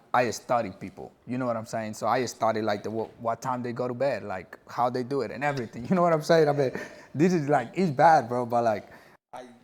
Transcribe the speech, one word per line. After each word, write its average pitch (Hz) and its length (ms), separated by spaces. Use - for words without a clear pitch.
I 123 180
study 113 400
people, 92 400
you 123 100
know 131 80
what 117 100
I'm 110 120
saying? 107 260
So 113 140
I 123 180
study, 110 360
like, 104 220
the, 107 80
what, 110 200
what 117 200
time 127 220
they 123 80
go 123 160
to 127 60
bed, 120 300
like, 95 340
how 127 220
they 127 140
do 131 180
it 107 100
and 127 120
everything, 127 420
<laughs> - 40
you 185 60
know 175 60
what 175 100
I'm 151 120
saying? 160 260
I 143 40
mean, 139 180
this 170 180
is, 147 140
like, 131 280
it's 175 160
bad, 143 360
bro, 123 180
but, 120 180
like, 107 260
I, 127 100